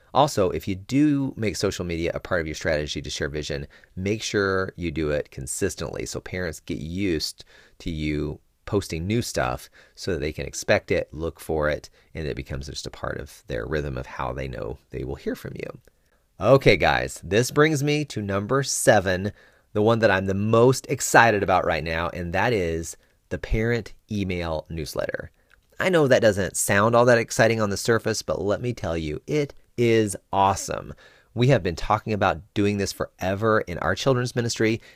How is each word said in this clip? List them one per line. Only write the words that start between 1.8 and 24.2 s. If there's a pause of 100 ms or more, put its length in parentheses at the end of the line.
media
a
part
of
your
strategy
to
share
vision, (300)
make
sure
you
do
it
consistently
so
parents
get
used (340)
to
you (260)
posting
new
stuff (280)
so
that
they
can
expect
it,
look
for
it, (240)
and
it
becomes
just
a
part
of
their
rhythm
of
how
they
know (120)
they
will
hear
from
you. (600)
Okay,
guys,
this
brings
me
to
number
seven, (400)
the
one
that
I'm
the
most
excited
about
right
now,
and
that
is (340)
the
parent (160)
email